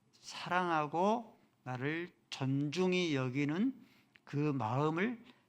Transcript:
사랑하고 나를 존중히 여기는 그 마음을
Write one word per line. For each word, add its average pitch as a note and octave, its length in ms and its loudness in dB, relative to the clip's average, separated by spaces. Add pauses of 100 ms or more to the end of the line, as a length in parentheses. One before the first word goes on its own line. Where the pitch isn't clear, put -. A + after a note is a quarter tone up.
(200)
사랑하고 F3 1120 0 (280)
나를 C#3+ 500 -4 (160)
존중히 D#3 840 0
여기는 C#3+ 600 0 (500)
그 - 120 -8
마음을 D3+ 800 0 (300)